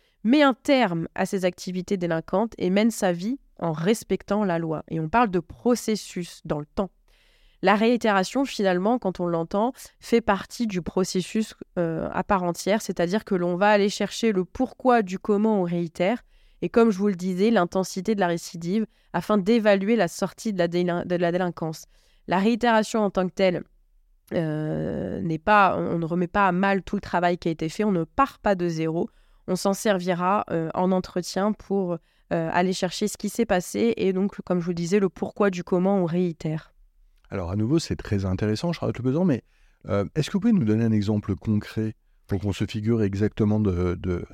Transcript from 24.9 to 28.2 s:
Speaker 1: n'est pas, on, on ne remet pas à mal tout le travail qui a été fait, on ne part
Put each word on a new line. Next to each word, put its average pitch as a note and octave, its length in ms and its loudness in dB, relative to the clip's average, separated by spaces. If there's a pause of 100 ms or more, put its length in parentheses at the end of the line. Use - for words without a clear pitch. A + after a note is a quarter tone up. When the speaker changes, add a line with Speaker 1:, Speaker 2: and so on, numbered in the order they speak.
Speaker 1:
n'est D#3+ 180 -4
pas, G3+ 380 4
on, E3+ 200 -2
on - 20 -2
ne E3 80 -4
remet F3 220 -2
pas G3+ 200 2
à F3+ 40 2
mal G3 300 0
tout - 140 -6
le G3 60 -6
travail F3 340 0
qui - 120 -4
a - 20 2
été D#3+ 180 -4
fait, G#3+ 160 -4
on G#3 80 2
ne E3+ 120 0
part - 340 -2